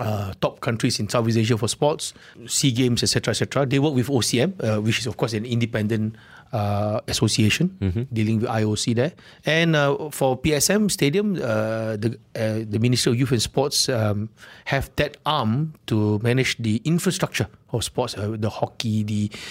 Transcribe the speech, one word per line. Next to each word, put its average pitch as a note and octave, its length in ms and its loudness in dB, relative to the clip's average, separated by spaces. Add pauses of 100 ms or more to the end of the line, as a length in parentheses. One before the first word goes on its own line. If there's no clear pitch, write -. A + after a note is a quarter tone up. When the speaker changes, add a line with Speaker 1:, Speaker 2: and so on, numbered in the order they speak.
Speaker 1:
uh, G#2 400 -4
top - 200 -2
countries A#2+ 380 0
in G#2 120 -4
Southeast A2+ 260 2
Asia A2+ 220 2
for A2 100 -2
sports, - 460 -2 (320)
sea - 240 2
Games, A#2+ 320 2
et G#2+ 80 2
cetera, A#2 220 2
et G#2 40 -2
cetera. C3+ 300 0
They C3+ 120 0
work D3 140 2
with B2+ 160 0
O C3 140 2
C - 180 0
M, F#3 200 2
uh, G#2+ 200 0
which A2 200 0
is, - 60 -6
of G#2 120 -6
course, A2+ 160 -2
an A2 100 -4
independent, A2+ 720 -2 (360)
uh, G#2 560 -2
association A2 720 2
Speaker 2:
Mm-hmm. G2 220 0 (120)
Speaker 1:
dealing A2 260 0
with A#2+ 80 -2
I A2+ 140 0
O G#2+ 140 0
C A#2 180 -2
there. B2+ 180 0 (320)
And, E3 320 2
uh, C#3+ 340 0
for C3 280 0
P D#3 160 0
S C#3+ 160 2
M G#3 180 2
Stadium, F#3 460 0
uh, A2 640 -2
the, A2+ 180 -2 (180)
uh, A2 300 -2
the G#2+ 160 -2
Ministry B2 320 2
of A#2 60 2
Youth C3+ 140 0
and A2+ 100 2
Sports, - 480 0
um, A2 400 0 (340)
have - 320 -2
that D3 300 -2
arm C#3+ 480 0 (140)
to G#2+ 340 2
manage A#2+ 360 0
the A2+ 260 0
infrastructure - 640 0 (240)
of A2+ 100 -2
sports, - 340 -4
uh, G#2 220 -4
the G#2+ 100 -2
hockey, - 540 -2
the G#2 260 0 (220)